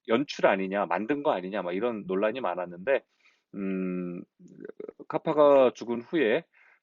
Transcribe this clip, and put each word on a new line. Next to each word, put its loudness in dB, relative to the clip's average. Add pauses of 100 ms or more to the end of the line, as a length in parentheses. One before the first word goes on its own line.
연출 0
아니냐, 0
만든 -2
거 2
아니냐, -4
막 -4
이런 -4
논란이 -2
많았는데, -2 (520)
음, -6 (840)
카파가 6
죽은 -6
후에 0 (380)